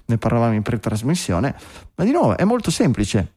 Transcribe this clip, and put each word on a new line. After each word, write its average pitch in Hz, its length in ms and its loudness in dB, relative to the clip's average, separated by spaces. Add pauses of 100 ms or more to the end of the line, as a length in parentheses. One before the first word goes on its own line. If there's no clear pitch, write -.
ne 113 140 0
parlavamo 117 360 0
in 107 80 0
pretrasmissione, 110 920 -2 (440)
ma - 80 -2
di 233 80 2
nuovo 294 240 2
è - 80 0
molto 220 260 2
semplice. 107 680 0